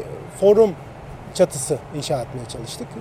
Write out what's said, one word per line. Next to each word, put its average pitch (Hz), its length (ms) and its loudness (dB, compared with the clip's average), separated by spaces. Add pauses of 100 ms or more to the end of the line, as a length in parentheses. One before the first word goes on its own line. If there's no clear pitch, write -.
(400)
forum 208 320 8 (640)
çatısı 160 440 0 (200)
inşa 139 240 -2
etmeye 120 280 -10
çalıştık. 127 380 -10 (140)